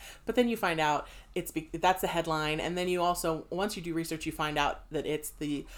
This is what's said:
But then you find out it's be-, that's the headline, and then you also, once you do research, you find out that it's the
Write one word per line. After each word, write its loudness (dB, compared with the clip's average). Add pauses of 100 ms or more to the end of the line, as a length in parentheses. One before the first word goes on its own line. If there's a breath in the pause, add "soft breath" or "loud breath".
(260 loud breath)
But -2
then 6
you 0
find 2
out 2 (280 loud breath)
it's -4
be-, -6
that's 4
the 2
headline, 0
and -2
then 0
you 2
also, 0
once -2
you -8
do -4
research, -2
you -4
find -2
out 0
that -2
it's -4
the -4 (120 loud breath)